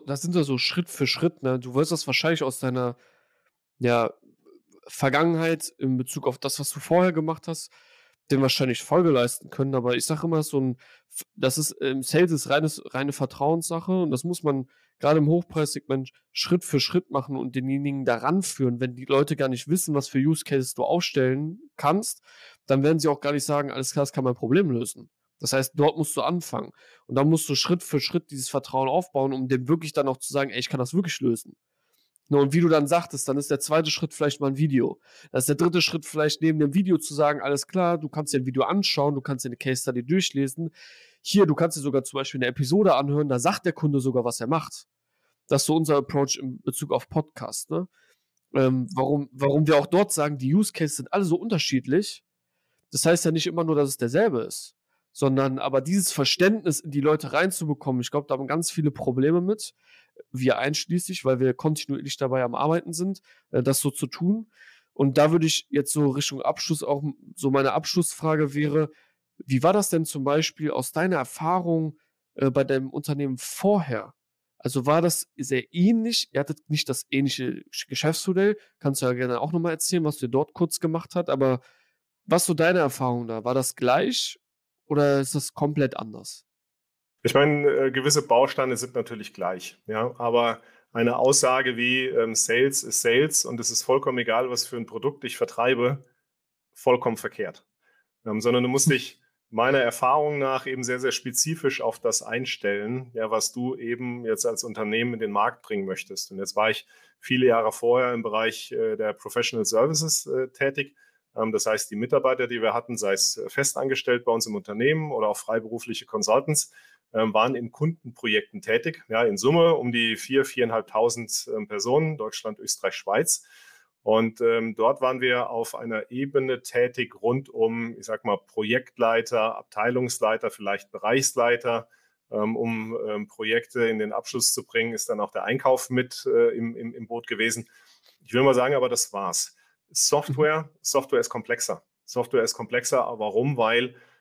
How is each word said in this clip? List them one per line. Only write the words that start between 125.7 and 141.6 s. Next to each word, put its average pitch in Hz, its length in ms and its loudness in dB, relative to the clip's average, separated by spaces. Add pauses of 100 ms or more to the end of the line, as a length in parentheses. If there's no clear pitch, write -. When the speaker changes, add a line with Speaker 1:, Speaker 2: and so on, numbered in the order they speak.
Speaker 2:
einer 117 360 -8
Ebene 131 500 -2
tätig 123 600 -2
rund 127 280 -2
um, 117 480 -2
ich - 80 -16
sag 110 200 -6
mal, 101 120 0
Projektleiter, 113 1200 0
Abteilungsleiter, 113 960 -2
vielleicht 101 400 -6
Bereichsleiter, 120 960 0 (440)
ähm, 110 260 -2
um, 113 400 -4 (100)
ähm, 104 200 -6
Projekte 117 580 -2
in 110 140 0
den 107 120 -4
Abschluss 110 420 -4
zu 127 120 -6
bringen, 117 280 -2
ist 107 160 -6
dann 107 120 -4
auch 104 100 -4
der 95 140 -6
Einkauf 127 440 0
mit, 127 380 -4
äh, 117 300 4
im, 117 180 -6
im, 117 180 -12
im 113 140 -16
Boot 117 200 -10
gewesen. 110 420 -4 (560)
Ich - 80 -6
will 127 100 6
mal 135 120 6
sagen, 127 200 2
aber 127 140 2
das - 240 -2
war's. 98 420 -4 (380)
Software, 151 720 2
Speaker 1:
Mhm. - 180 -20
Speaker 2:
Software 135 380 0
ist 113 100 0
komplexer. 110 540 -6 (220)